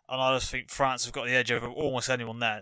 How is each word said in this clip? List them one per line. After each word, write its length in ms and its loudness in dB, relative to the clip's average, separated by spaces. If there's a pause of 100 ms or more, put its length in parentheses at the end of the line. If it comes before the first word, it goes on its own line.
And 140 -4
I 140 4
just 140 -2
think 220 -6
France 340 2
have 80 -6
got 120 -4
the 80 0
edge 180 4
over 160 0
almost 420 -2
anyone 300 -2
there, 220 0